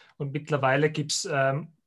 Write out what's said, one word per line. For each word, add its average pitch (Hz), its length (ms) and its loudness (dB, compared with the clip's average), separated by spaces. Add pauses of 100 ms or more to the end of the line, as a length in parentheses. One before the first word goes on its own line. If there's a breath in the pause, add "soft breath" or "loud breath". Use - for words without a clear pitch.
(180 loud breath)
Und 139 140 -6
mittlerweile 143 580 2
gibt's, 151 400 -4
ähm, 139 380 0 (200)